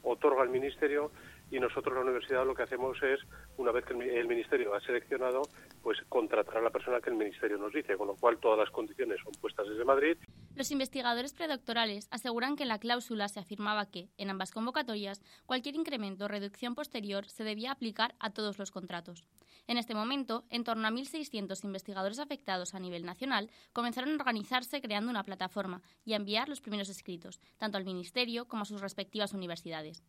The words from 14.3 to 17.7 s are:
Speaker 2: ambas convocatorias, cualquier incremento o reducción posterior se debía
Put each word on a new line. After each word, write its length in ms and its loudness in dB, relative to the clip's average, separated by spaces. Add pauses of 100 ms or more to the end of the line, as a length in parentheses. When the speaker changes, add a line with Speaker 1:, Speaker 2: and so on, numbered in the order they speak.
Speaker 2:
ambas 220 -2
convocatorias, 680 -2 (240)
cualquier 300 -2
incremento 500 -2
o 40 -2
reducción 460 -4
posterior 540 -4
se 160 -8
debía 280 -2